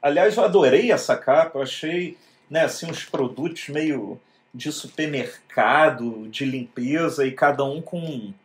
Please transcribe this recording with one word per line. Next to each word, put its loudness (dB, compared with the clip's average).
Aliás, 4
eu 4
adorei 6
essa 0
capa, 2
eu -2
achei, -6
né, 0
assim, -2
uns -10
produtos -6
meio -4
de -8
supermercado, 0
de -6
limpeza, -2
e -4
cada 0
um -6
com -10